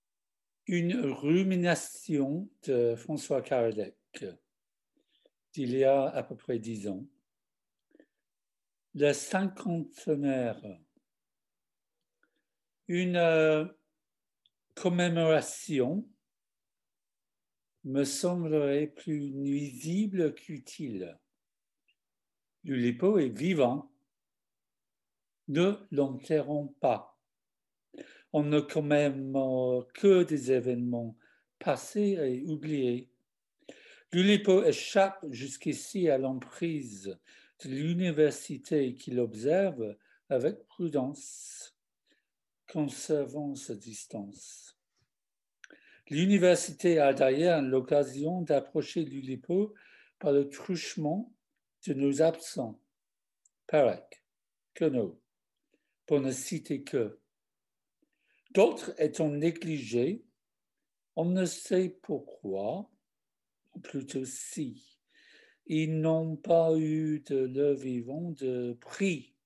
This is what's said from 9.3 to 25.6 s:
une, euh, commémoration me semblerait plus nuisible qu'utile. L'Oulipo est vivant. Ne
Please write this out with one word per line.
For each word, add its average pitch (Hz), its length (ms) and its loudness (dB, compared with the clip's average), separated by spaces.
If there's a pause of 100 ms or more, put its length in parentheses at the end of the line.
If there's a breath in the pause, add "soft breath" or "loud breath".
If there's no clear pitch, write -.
une, 180 300 0
euh, 160 480 6 (1080)
commémoration 165 1300 0 (1800)
me 135 200 0
semblerait 151 840 0
plus 147 440 -6
nuisible 143 1040 -2
qu'utile. 120 840 -12 (1400)
L'Oulipo 131 540 0
est 139 120 2
vivant. 139 600 0 (1600)
Ne 175 240 4 (180)